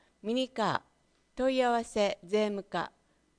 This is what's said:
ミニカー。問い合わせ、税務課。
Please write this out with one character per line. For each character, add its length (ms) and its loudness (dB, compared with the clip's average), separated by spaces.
ミ 120 -4
ニ 160 -2
カ 140 -4
ー。 180 0
問 220 0
い 40 4
合 100 4
わ 120 2
せ、 400 0
税 220 2
務 180 -4
課。 280 -6